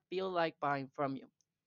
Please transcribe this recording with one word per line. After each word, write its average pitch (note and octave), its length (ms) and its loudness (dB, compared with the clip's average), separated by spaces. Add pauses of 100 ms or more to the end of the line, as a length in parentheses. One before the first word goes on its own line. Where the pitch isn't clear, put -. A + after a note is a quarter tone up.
feel F#3 200 -2
like E3+ 300 2
buying C#3+ 360 0
from C3+ 200 0
you. - 120 -10 (400)